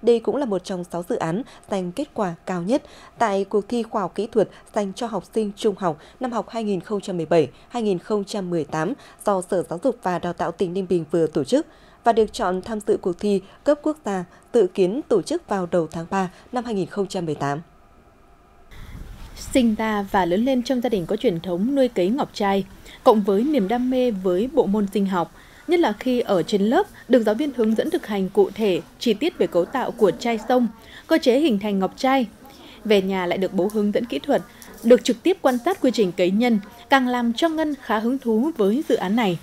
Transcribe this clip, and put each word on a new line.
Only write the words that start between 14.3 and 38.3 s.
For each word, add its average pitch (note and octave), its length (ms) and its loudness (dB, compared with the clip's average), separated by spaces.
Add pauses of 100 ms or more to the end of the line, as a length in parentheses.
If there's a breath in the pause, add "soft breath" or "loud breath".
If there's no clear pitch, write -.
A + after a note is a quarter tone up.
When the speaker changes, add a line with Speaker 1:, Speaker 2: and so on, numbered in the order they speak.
Speaker 1:
dự G#3+ 200 6
kiến G3 340 0
tổ G3 140 2
chức E4+ 260 -6
vào F#3+ 220 -4
đầu E3 200 0
tháng E3+ 200 -10
ba F#3+ 200 -2 (220 loud breath)
năm B3 120 -4
hai A#3+ 100 -6
nghìn F#3 120 -2
không G3 200 -4
trăm F3+ 200 -6
mười D3+ 80 -2
tám. C#3+ 260 -4 (1900 loud breath)
Speaker 2:
Sinh A#3 220 4
ra G#3+ 360 -2
và F#3+ 140 2
lớn F3 200 0
lên C4 180 0
trong B3+ 180 -2
gia B3 80 -2
đình F#3+ 180 0
có F#3+ 100 -2
truyền F#3 240 0
thống F#3+ 340 -2
nuôi C4+ 140 4
cấy F#3 200 0
ngọc C4 240 -2
chai, G3 320 0 (400 loud breath)
cộng G#3+ 180 6
với G3+ 220 2
niềm C4+ 240 2
đam B3 220 0
mê B3+ 200 2
với F#3+ 420 0
bộ D4+ 140 4
môn G3+ 260 0
sinh G3+ 140 0
học, F3+ 260 -2 (360 loud breath)
nhất F4 120 2
là B3 180 2
khi B3 220 -2
ở F3+ 220 0
trên F#3+ 200 0
lớp C#4+ 240 2 (220 loud breath)
được B3 140 6
giáo G#3+ 120 2
viên C#4+ 220 -2
hướng A3 180 2
dẫn G#3+ 160 0
thực F4 160 -4
hành G3 220 -2
cụ G3+ 260 2
thể, G3 260 0 (180)
chi A3+ 160 0
tiết D4+ 240 -4
về G3 80 2
cấu E3+ 180 0
tạo A#3+ 260 -4
của G3 200 2
chai A#3 280 -2 (100)
sông, B3 200 2 (380 loud breath)
cơ D#4+ 160 4
chế B3 160 4
hình C#4+ 200 2
thành G3+ 200 -2
ngọc F#3+ 180 0
chai. C4 300 2 (580 loud breath)
Về G3+ 180 4
nhà F#3+ 240 -2
lại F3+ 120 -2
được F#3+ 140 -2
bố F#3+ 200 0
hướng G#3 200 0
dẫn A#3 120 0
kỹ C4+ 140 -6
thuật, B3+ 240 0 (420 loud breath)
được A#3 200 6
trực - 180 -2
tiếp F4+ 200 0
quan B3+ 220 2
sát F#4 160 0
quy C4 100 2
trình G3+ 220 0
cấy F3+ 180 0
nhân, A3+ 280 2 (320 loud breath)
càng C4 180 4
làm A#3+ 240 0
cho E4 160 0
Ngân D#4 340 -2
khá A3 160 -2
hứng A#3+ 200 -2
thú A#3 380 0